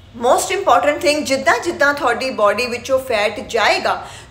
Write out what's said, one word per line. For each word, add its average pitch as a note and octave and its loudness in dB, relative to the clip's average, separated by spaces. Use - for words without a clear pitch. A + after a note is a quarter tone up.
Most E4+ 2
important C#4+ 2
thing, D4 2
ਜਿੱਦਾਂ C4+ 0
ਜਿੱਦਾਂ C#4+ 0
ਤੁਹਾਡੀ C4 -2
ਬਾਡੀ G#3 0
ਵਿੱਚੋਂ A#3+ -2
ਫੈਟ A3+ -2
ਜਾਏਗਾ, A3 0